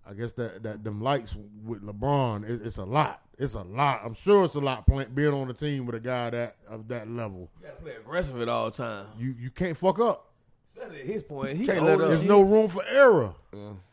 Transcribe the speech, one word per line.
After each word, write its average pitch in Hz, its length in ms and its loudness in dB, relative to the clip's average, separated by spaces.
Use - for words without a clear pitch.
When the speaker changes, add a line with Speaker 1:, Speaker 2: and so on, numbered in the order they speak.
Speaker 1:
I 101 60 -18
guess 113 220 -10
that, 113 300 -8
that 107 200 -10
them 104 160 -6
lights 123 340 -2
with 110 180 -8
LeBron, 107 680 -2
it, 117 140 -6
it's 110 140 -10
a 98 80 -8
lot. 127 380 -2
It's 139 140 -4
a 110 120 -8
lot. 120 380 -2
I'm 113 120 -10
sure 196 320 4
it's - 80 -4
a 147 60 -2
lot 131 260 -2
playing, 135 260 0
being 143 220 2
on 135 120 -4
the 127 60 -10
team 143 320 -6
with 120 100 -6
a 110 60 -8
guy 120 300 -4
that 117 260 -6
of 110 220 -16
that 117 180 -8
level. 107 440 -10
Speaker 2:
You - 80 -20
gotta - 140 -18
play 151 180 -14
aggressive 135 400 -4
at 117 80 -2
all 113 220 -2
times. 110 380 -8
Speaker 1:
You, 127 200 -4
you 127 120 -10
can't 170 260 -4
fuck 185 240 2
up. 226 320 0
Speaker 2:
Especially - 360 -16
at 131 60 -12
his 196 160 -6
point. 135 320 -8
He 208 120 -2
Speaker 3:
Can't 185 140 2
Speaker 2:
old 156 60 4
Speaker 3:
let 160 100 8
Speaker 2:
as 151 40 4
Speaker 3:
up. 160 80 4
Speaker 1:
There's 160 120 4
Speaker 2:
shit. 175 100 0
Speaker 1:
no 202 120 10
room 214 260 6
for 180 200 -4
error. 214 460 6
Speaker 3:
Yeah. 104 200 -14